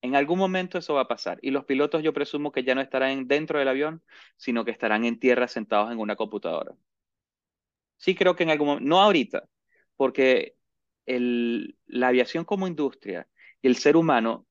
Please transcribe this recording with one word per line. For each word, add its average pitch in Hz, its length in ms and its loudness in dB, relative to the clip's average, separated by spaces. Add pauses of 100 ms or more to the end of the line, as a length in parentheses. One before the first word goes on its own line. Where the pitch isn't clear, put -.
En 127 140 -6
algún 143 240 2
momento 185 400 -2
eso 160 160 -4
va 135 80 2
a - 60 -4
pasar, - 340 -6
y 135 80 -4
los 135 140 -2
pilotos 143 400 -2
yo 156 80 0
presumo 147 400 -6
que 135 100 -4
ya 127 140 0
no 135 40 -4
estarán 135 460 -2
dentro 147 320 -2
del 139 80 0
avión, 147 360 -2 (340)
sino 117 280 -4
que 117 60 -4
estarán 110 340 -2
en 117 140 -4
tierra 123 300 2
sentados 107 420 -2
en 117 80 -8
una 107 160 -4
computadora. 101 580 -6 (1200)
Sí - 180 0
creo 180 220 2
que 175 80 0
en 160 60 0
algún 147 180 2
mo-, 143 120 0
no 160 200 2
ahorita, 190 480 2 (480)
porque 131 580 2 (500)
el, 120 720 -2 (100)
la 127 220 -2
aviación 123 360 0
como 190 240 -4
industria 131 580 -8 (340)
y - 60 0
el 127 100 6
ser 147 200 6
humano 120 540 2